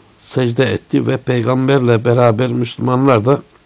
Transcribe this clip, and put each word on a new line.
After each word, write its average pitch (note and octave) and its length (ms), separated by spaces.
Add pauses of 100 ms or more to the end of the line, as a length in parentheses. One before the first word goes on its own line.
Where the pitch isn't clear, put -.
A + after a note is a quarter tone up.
(180)
secde B2 460
etti A#2 420
ve C3 100
peygamberle B2 880
beraber A#2+ 440
Müslümanlar B2 760
da, C#3 160 (260)